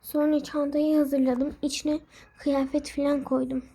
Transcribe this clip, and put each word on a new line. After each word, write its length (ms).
Sonra 420
çantayı 540
hazırladım. 640
İçine 380
kıyafet 540
falan 320
koydum. 520